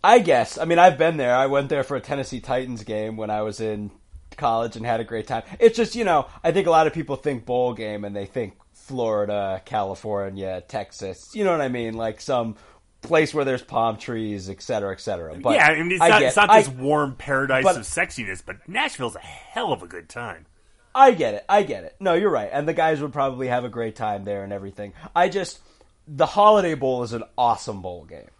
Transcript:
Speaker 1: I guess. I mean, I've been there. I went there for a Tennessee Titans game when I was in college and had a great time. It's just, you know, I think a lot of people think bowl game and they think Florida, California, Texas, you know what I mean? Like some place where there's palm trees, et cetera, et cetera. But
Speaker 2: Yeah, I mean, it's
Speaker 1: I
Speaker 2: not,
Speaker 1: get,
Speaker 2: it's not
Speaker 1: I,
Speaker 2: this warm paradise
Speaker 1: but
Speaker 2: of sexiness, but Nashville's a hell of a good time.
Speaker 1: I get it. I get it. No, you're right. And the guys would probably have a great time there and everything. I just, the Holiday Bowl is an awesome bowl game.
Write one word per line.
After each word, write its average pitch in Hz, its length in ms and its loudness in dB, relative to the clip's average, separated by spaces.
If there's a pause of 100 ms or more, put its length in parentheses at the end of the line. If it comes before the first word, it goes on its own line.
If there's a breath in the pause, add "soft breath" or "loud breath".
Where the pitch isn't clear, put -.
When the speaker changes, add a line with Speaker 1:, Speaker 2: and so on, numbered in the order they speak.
Speaker 1:
I 226 180 8
guess. 139 380 2
I - 60 -4
mean, 170 160 4
I've 175 180 8
been 165 200 2
there. 123 180 2
I 135 120 4
went 139 200 0
there 143 160 -2
for 139 140 -4
a 120 40 -6
Tennessee 135 380 -6
Titans 123 460 -6
game 110 320 -4
when 107 120 -6
I 107 120 -2
was 107 180 -6
in 104 320 -6 (440)
college 117 400 -2
and 113 100 -12
had 117 140 0
a 117 40 -4
great 110 240 -8
time. 113 160 -4 (160 loud breath)
It's 233 180 6
just, 226 180 -2
you 233 80 -4
know, 165 220 2 (180 loud breath)
I 170 80 2
think 180 140 0
a 170 60 2
lot 160 160 6
of - 60 -2
people 139 220 -6
think 131 300 -6
bowl 123 280 -2
game 107 300 -8
and 101 120 -10
they 101 100 -6
think 110 300 -8 (180)
Florida, 104 920 -2
California, 98 1040 -6
Texas, - 680 -12
you 214 80 -2
know 190 80 2
what 160 100 0
I 135 60 -2
mean? 117 260 -4
Like 113 260 -6
some 117 360 -4 (480 soft breath)
place 160 280 2
where 147 140 0
there's 131 160 -2
palm 113 360 -2
trees, 104 520 -8
et 95 140 -12
cetera, 101 280 -4
et 95 100 -10
cetera. 85 340 -8
But 90 200 0
Speaker 2:
Yeah, 151 120 6
I 156 140 4
mean, 175 100 -2
it's 180 100 0
Speaker 1:
I 170 80 6
Speaker 2:
not, 214 100 6
Speaker 1:
get, 139 80 4
Speaker 2:
it's 127 80 0
not 202 140 4
Speaker 1:
I, 214 140 10
Speaker 2:
this 143 60 -2
warm 135 460 -2
paradise 135 480 0
Speaker 1:
but 180 140 4
Speaker 2:
of 110 60 -10
sexiness, - 600 -6
but - 240 -16
Nashville's 196 480 -6
a 87 40 -14
hell - 520 -8
of 107 120 -4
a 87 40 -18
good 85 220 -16
time. 101 380 -14 (480)
Speaker 1:
I 269 160 10
get 131 240 -2
it. 104 120 -12
I 208 140 4
get 110 220 -6
it. 78 160 -16
No, 190 140 0
you're 190 180 2
right. 107 200 -2
And 147 160 -2
the 165 60 -2
guys 160 280 0
would 147 120 -8
probably 135 340 -4
have 123 180 -2
a 120 40 -8
great 113 260 -6
time 104 300 -6
there 101 180 -6
and 98 80 -10
everything. 98 420 -12 (220 loud breath)
I 180 140 4
just, 180 300 -6 (480 soft breath)
the 151 180 2
Holiday 208 480 4
Bowl 131 300 -2
is 113 100 -8
an 113 100 -6 (140)
awesome 113 460 0
bowl 87 220 -12
game. 80 240 -20 (100)